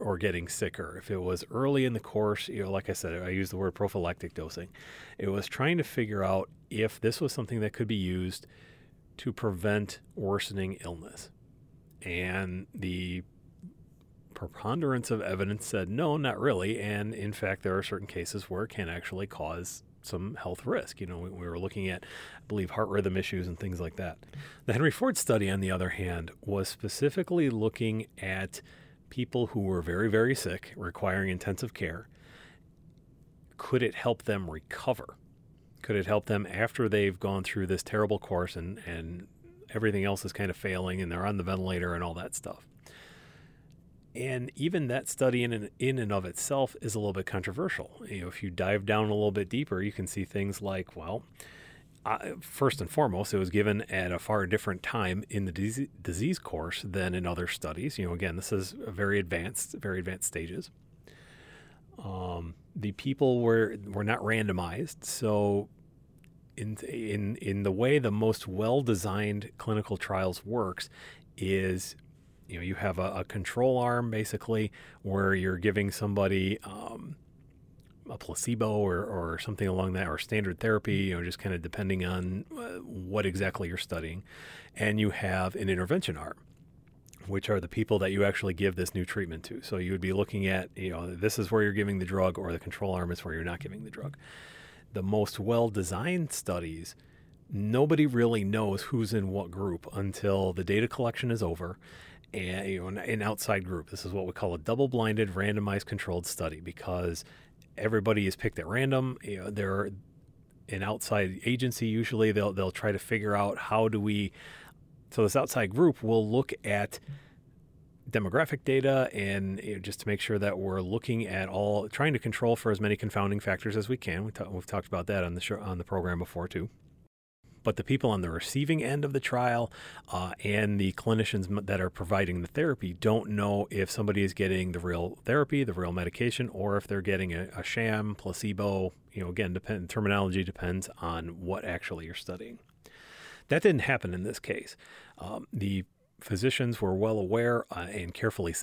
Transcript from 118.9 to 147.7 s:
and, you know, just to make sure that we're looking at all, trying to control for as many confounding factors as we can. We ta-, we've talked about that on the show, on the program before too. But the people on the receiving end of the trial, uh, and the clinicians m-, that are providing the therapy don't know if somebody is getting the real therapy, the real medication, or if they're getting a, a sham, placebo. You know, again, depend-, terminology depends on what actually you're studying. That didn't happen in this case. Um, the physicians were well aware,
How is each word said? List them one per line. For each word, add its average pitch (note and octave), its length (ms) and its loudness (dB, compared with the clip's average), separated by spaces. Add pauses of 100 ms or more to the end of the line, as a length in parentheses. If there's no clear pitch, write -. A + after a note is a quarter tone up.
and, G2 480 -2
you G#2+ 120 -6
know, G2 60 -6
just G2 200 -8
to - 80 2
make G2+ 120 2
sure G#2+ 180 2
that G2 200 2
we're F#2+ 240 0
looking A2+ 440 0
at F#2+ 220 -2
all, G#2 400 2
trying D3+ 240 2
to B2 60 2
control A#2 380 2
for A2 160 2
as G2 80 2
many G#2 160 4
confounding G2+ 420 0
factors G2+ 380 0
as G#2 120 0
we B2 80 2
can. F#2 280 -4
We A2 80 -6
ta-, G2 180 -6
we've F#2 160 -6
talked F#2+ 220 -2
about F2+ 180 -2
that G2 160 2
on F2 120 -2
the F2+ 60 -4
show, G2+ 200 -4
on F#2 180 -4
the F2 60 -6
program F2+ 340 0
before F2 300 -4
too. F2+ 220 -4 (920)
But G#2+ 120 2
the - 80 -4
people - 280 4
on G2 100 4
the F2 100 0
receiving C#3 540 0
end C#3+ 200 0
of C#3 80 -2
the C3+ 60 0
trial, A#2+ 540 2 (400)
uh, F#2 220 -2 (100)
and G#2 340 4
the F#2+ 140 4
clinicians G#2+ 580 2
m-, G2+ 160 -2
that G2 140 2
are F#2 100 0
providing F2+ 520 0
the - 40 -4
therapy C3+ 460 0
don't G#2+ 380 2
know G2+ 420 2
if F#2+ 180 0
somebody G#2 320 2
is F#2+ 120 2
getting F#2 360 2
the F2 80 -4
real F2 460 -2
therapy, C#3 400 2
the A2 80 0
real F2 180 -2
medication, G2 600 -2
or G2+ 260 0
if G2+ 100 -2
they're G2 160 -2
getting F#2 320 2
a, F#2 220 -4
a F2 80 -6
sham, G#2+ 500 0
placebo. G2 800 0 (180)
You G2 140 -6
know, F2+ 60 -4
again, F2+ 220 0
depend-, F#2 380 -4
terminology G2 540 2
depends F2+ 440 -4 (140)
on E2+ 380 -4
what F#2 240 -4
actually E2+ 420 -6
you're E2+ 80 -12
studying. - 460 -10 (880)
That D3 160 4
didn't E3+ 160 8
happen G#2 340 0
in F2+ 80 -4
this A2 160 -4
case. - 380 -6 (420)
Um, - 340 -10
the G2 300 0 (380)
physicians A#2+ 600 0
were F#2+ 140 2
well G#2+ 240 2
aware, A#2 540 2